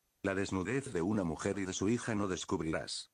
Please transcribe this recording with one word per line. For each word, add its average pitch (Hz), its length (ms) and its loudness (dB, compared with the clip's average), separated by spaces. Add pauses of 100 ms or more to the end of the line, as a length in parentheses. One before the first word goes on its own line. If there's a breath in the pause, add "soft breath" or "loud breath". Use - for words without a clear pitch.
(220)
La 98 120 2
desnudez 98 600 0
de 85 80 2
una 104 220 2
mujer 92 340 0
y 95 80 -2
de 92 80 -4
su 98 160 2
hija 117 240 0
no 101 120 0
descubrirás, 82 880 -2